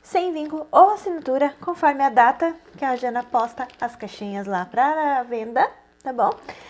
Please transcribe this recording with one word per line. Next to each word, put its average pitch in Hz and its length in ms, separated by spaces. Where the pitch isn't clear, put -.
sem 359 300
vínculo 302 400
ou 370 200
assinatura, 294 680
conforme 285 420
a 277 80
data 269 460
que 285 80
a 254 100
Jana 240 280
posta 240 440
as 233 160
caixinhas 202 500
lá 185 160
pra 277 600
venda, 240 460
tá 262 120
bom? 233 180